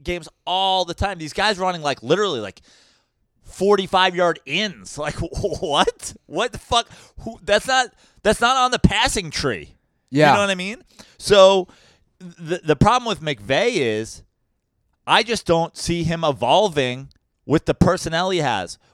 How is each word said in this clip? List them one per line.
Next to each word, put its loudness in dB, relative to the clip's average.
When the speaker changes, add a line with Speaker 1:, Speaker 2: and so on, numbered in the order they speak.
Speaker 1:
games -8
all 0
the -6
time. -4
These -10
guys 0
running, -4
like, -4
literally, 0
like, -12
forty-five 0
yard 0
ins. -8
<laughs> -10
Like, -8
wh-, -6
what? -2
What -6
the -14
fuck? -4
Who, -14
that's 0
not, 0
that's 0
not 2
on 2
the -2
passing 0
tree. -6
Speaker 2:
Yeah. 4
Speaker 1:
You 6
know 2
what 0
I -2
mean? -10
So 6
the, -10
the 2
problem 2
with -6
McVay -2
is -4
I 2
just -6
don't 0
see -4
him -4
evolving 0
with 0
the 0
personnel 0
he -2
has, -4